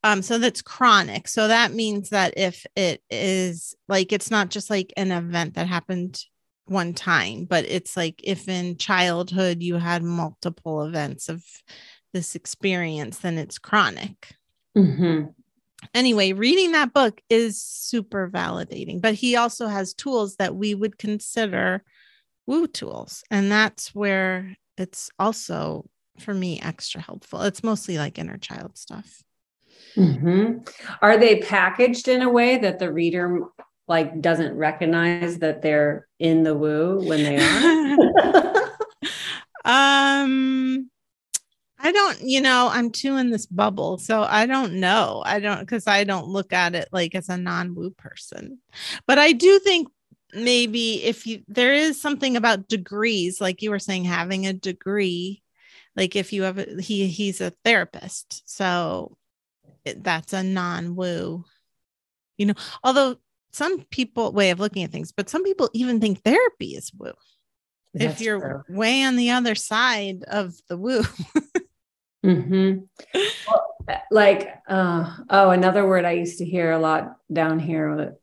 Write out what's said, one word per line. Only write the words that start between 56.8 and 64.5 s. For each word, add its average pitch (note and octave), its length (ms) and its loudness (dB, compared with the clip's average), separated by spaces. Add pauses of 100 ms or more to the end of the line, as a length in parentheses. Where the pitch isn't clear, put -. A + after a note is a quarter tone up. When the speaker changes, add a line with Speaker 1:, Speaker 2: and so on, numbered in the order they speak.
Speaker 1:
he, G3 260 -2
he's F#3+ 340 -4
a F3+ 100 -4 (120)
therapist, - 840 -4
so F3 680 -4 (680)
it, - 180 -12
that's E3 300 -4
a F#3+ 100 -4
non-woo, F3 1000 -6 (920)
you G3+ 80 0
know, G3+ 100 2 (280)
although C4 340 2 (340)
some E4 300 -4 (100)
people, A#3 400 -4
way G3 200 4